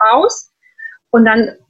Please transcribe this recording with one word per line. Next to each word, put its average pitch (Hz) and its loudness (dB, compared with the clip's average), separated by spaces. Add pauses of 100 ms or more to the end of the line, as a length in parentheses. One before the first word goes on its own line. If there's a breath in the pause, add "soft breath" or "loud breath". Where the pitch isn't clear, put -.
raus. 269 -2 (580 loud breath)
Und 226 2
dann 220 -2 (140)